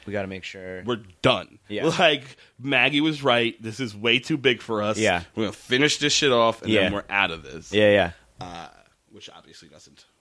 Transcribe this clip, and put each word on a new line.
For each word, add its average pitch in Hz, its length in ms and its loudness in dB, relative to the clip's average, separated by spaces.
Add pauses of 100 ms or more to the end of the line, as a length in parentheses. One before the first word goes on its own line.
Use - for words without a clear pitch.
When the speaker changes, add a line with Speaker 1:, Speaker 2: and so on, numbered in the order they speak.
Speaker 1:
"We 101 80 -12
gotta 101 140 -4
make 95 160 -12
sure." 92 400 -14
Speaker 2:
"We're 110 180 -4 (200)
done." 113 460 0
Speaker 1:
Yeah. 104 200 -4
Speaker 2:
Like, 160 360 2 (360)
Maggie 135 420 2
was 151 220 -2
right. 120 380 2
This 110 180 -10
is 110 160 -6
way 117 240 2
too 156 180 -4
big 123 240 0
for 110 200 -4
us. 104 160 -2
Speaker 1:
Yeah. 95 260 2 (120)
Speaker 2:
We're 110 80 -4
gonna 92 100 -6
finish 139 460 0
this 143 140 0
shit 143 180 2
off, 113 320 2
and 110 80 -2
Speaker 1:
Yeah. 107 100 4
Speaker 2:
then 95 120 0
we're 101 160 -8
out 98 220 0
of 82 120 -10
this. 71 280 -16
Speaker 1:
Yeah, 104 200 6
yeah. 92 200 4 (340)
Speaker 2:
Uh, 85 220 -16 (440)
which - 240 -20
obviously 80 340 -20
doesn't. 71 360 -20 (160)